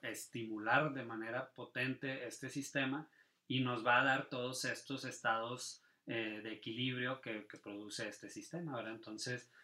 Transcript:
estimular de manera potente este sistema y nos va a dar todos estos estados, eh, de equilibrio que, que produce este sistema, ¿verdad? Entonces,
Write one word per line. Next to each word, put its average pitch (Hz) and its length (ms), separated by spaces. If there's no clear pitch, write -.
estimular 117 960
de 127 100
manera 117 480
potente 127 760
este 123 220
sistema 139 600
y 127 100
nos 123 240
va 123 180
a - 20
dar 135 240
todos 131 380
estos 127 400
estados, 120 760
eh, 110 380
de 110 80
equilibrio 123 720
que, 107 240
que - 100
produce 104 500
este 104 220
sistema, 156 480
¿verdad? 110 160
Entonces, 113 580